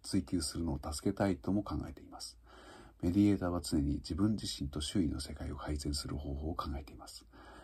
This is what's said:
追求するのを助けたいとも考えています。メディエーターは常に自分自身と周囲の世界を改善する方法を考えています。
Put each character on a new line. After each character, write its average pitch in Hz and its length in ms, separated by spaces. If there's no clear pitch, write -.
追 - 220
求 87 180
す - 160
る 85 60
の 76 100
を 73 180
助 - 160
け 101 80
た 101 140
い 95 60
と - 160
も 101 100
考 - 140
え - 60
て - 80
い - 60
ま - 120
す。 - 160
メ 87 120
デ 101 80
ィ 104 100
エ 101 60
ー - 20
タ 90 80
ー - 20
は 87 140
常 - 160
に 71 160
自 - 200
分 101 180
自 98 140
身 - 220
と 76 140
周 95 200
囲 76 60
の 67 120
世 - 120
界 71 180
を 67 60
改 76 220
善 73 160
す - 120
る 69 100
方 71 180
法 73 160
を - 40
考 - 120
え 69 60
て - 80
い - 40
ま - 120
す。 - 160